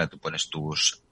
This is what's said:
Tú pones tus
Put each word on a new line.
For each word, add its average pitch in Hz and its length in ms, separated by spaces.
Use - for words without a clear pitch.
Tú 73 120
pones 78 300
tus 76 520